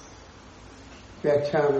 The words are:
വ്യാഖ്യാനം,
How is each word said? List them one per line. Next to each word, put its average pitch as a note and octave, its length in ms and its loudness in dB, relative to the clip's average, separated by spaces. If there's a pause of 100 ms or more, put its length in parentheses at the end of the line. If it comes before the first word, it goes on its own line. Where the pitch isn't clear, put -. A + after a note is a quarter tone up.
(1200)
വ്യാഖ്യാനം, D3 560 4